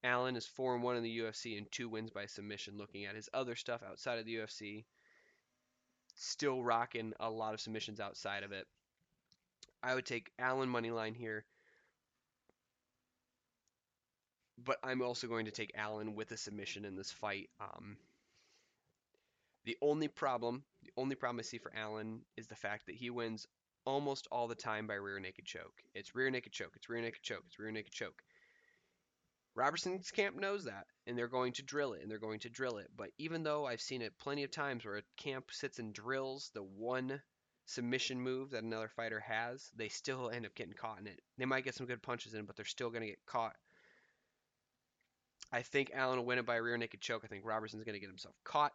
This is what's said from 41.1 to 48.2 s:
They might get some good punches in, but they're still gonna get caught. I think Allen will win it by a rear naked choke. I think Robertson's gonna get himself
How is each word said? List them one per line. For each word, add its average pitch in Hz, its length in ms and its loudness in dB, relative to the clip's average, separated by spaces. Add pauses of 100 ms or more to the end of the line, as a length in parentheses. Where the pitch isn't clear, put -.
They 127 80 2
might 131 180 4
get 131 120 -2
some 127 120 -6
good 123 140 -2
punches 117 320 -2
in, 107 120 -2
but 101 120 -12
they're 107 80 -6
still - 240 -2
gonna 113 180 -2
get - 180 -8
caught. 113 300 0 (2000)
I 120 100 4
think 139 320 4
Allen 131 240 4
will 120 80 2
win 123 140 6
it 117 60 2
by 117 120 4
a 113 40 4
rear 117 160 4
naked 113 220 -2
choke. 113 240 0
I 113 40 -12
think 101 180 -6
Robertson's 110 400 0
gonna 104 140 -2
get 98 100 -8
himself 92 340 -12